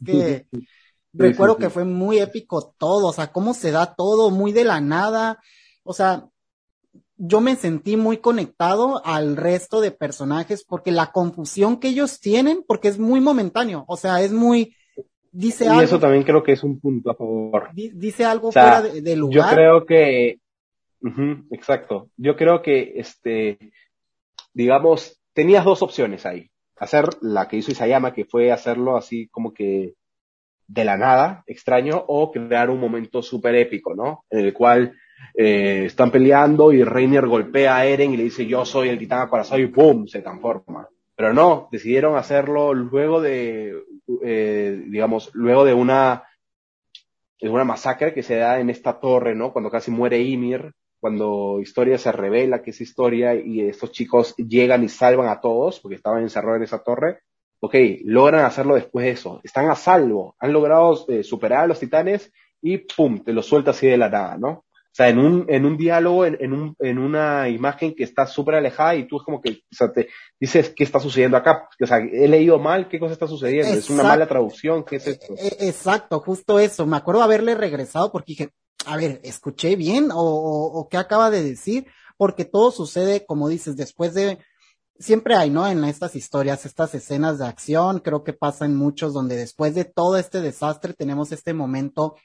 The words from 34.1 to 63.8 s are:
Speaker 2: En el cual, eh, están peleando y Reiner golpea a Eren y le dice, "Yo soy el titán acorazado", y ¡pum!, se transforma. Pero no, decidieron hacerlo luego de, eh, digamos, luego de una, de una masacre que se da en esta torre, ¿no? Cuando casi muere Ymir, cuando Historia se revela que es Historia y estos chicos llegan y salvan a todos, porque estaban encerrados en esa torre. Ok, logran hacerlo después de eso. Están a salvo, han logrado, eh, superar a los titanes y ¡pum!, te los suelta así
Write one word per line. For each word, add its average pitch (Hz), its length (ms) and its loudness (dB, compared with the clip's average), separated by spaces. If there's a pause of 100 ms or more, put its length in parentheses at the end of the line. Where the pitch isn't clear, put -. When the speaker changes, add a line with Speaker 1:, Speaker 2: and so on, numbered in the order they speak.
Speaker 2:
En 107 160 -2
el 98 80 0
cual, 120 400 4 (420)
eh, 101 500 2
están 123 260 0
peleando 147 600 6
y 127 120 6
Reiner 131 440 2
golpea 131 500 2
a 131 100 2
Eren 139 260 2
y 123 40 -2
le 117 60 -2
dice, 120 220 -4
"Yo 120 200 -2
soy 127 240 -2
el 120 100 -4
titán 123 220 -4
acorazado", 123 380 -2
y 131 80 2
¡pum!, 127 400 6
se 101 140 -10
transforma. 92 640 -10 (280)
Pero 110 180 0
no, 156 380 4
decidieron 131 460 0
hacerlo 143 580 0
luego 139 440 0
de, 117 540 -4 (500)
eh, 104 640 -4
digamos, 110 460 -4
luego 120 320 4
de 131 80 6
una, 127 500 2 (1160)
de 110 80 -4
una 123 140 0
masacre 131 500 -4
que 135 100 -6
se 123 120 -4
da 120 240 0
en 120 100 -2
esta 120 300 -6
torre, 123 360 0
¿no? 120 160 -6
Cuando 107 200 -6
casi 113 200 -6
muere 120 300 0
Ymir, 127 500 -4 (280)
cuando 104 600 -4
Historia 123 360 0
se 120 140 -2
revela 110 500 -2
que 117 100 -14
es 104 100 -18
Historia 120 520 0
y 110 280 -4
estos 104 300 -6
chicos 120 460 -2
llegan 120 460 2
y 107 60 -2
salvan 127 400 2
a 104 120 -4
todos, 127 380 -2
porque 98 160 -14
estaban 110 260 -4
encerrados 113 360 -4
en 113 60 -4
esa 110 200 -8
torre. 123 360 -2 (420)
Ok, - 140 -4 (300)
logran 139 400 6
hacerlo 139 300 0
después 123 300 -2
de 127 60 2
eso. 98 320 -12
Están 143 260 -2
a 147 60 2
salvo, 123 640 2
han 143 140 -2
logrado, 156 560 4
eh, 113 140 -2
superar 117 420 0
a - 20 0
los 160 120 -2
titanes 170 520 -2 (300)
y 180 180 -4
¡pum!, 123 440 -2
te 117 100 -4
los 110 120 -2
suelta 143 260 2
así 131 160 0